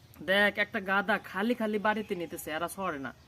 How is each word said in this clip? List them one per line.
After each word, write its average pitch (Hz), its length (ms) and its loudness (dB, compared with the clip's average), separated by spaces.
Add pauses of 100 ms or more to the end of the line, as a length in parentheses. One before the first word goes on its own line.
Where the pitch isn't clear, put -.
(220)
"দেখ, 196 360 4
একটা 208 220 0
গাধা 196 380 2
খালি 214 380 0
খালি 214 240 0
বাড়িতে 208 360 0
নিতেছে, 165 360 -6
এরা 160 160 -2
ছড়ে 170 320 -4
না, 127 140 -6 (140)